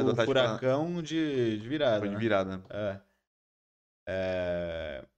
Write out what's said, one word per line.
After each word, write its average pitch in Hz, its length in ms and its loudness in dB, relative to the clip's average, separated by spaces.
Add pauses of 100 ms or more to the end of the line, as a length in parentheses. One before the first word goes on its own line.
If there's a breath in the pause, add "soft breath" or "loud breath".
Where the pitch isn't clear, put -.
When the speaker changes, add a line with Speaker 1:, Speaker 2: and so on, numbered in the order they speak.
Speaker 1:
do 131 60 4
Speaker 2:
o - 20 6
Speaker 1:
Atlético 120 160 2
Speaker 2:
Furacão 131 760 2
de, 143 560 0
de 110 100 -10
virada, 135 320 2
Speaker 1:
Foi 104 80 -2
de 101 60 -4
Speaker 2:
né? 107 60 -4
Speaker 1:
virada, 95 380 2
né? 95 120 -12
Speaker 2:
É. 101 300 -6 (1080)
É, 87 960 -4 (140)